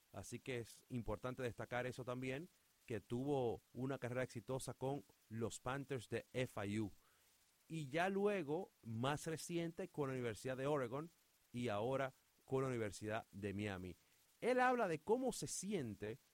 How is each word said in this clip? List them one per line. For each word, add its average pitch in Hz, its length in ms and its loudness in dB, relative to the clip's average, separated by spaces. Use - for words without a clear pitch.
así 104 260 -8
que 127 200 -4
es - 280 -10
importante 123 560 -2
destacar 120 420 -2
eso 127 200 -6
también, 131 420 -2
que 110 160 -2
tuvo 123 600 2
una 131 240 0
carrera 123 260 0
exitosa 123 500 -4
con 135 300 -2
los 110 320 -2
Panthers 131 480 -2
de - 240 -2
F 123 340 0
I 104 140 2
U. 107 140 0
Y 156 220 -6
ya 165 180 2
luego, 190 640 2
más 120 440 0
reciente, 170 640 -2
con 147 180 0
la 131 60 0
Universidad 127 420 -2
de 131 120 0
Oregon 143 440 2
y 120 180 0
ahora 131 440 2
con 135 200 2
la 135 40 2
Universidad 107 640 0
de 101 220 -2
Miami. 92 420 -2
Él 247 180 4
habla 247 300 4
de 156 100 0
cómo 247 320 2
se - 160 -4
siente 127 720 -2